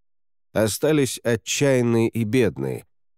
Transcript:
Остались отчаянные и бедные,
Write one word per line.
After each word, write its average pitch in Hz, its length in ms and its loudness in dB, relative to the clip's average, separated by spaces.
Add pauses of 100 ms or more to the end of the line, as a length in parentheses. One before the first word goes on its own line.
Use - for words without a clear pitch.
(520)
Остались 131 680 0
отчаянные 120 920 0
и 113 160 -4
бедные, 80 600 -2 (320)